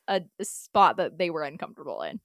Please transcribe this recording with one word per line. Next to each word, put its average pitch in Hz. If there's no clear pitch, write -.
a, 190
a 202
spot -
that 175
they 175
were 160
uncomfortable -
in, 78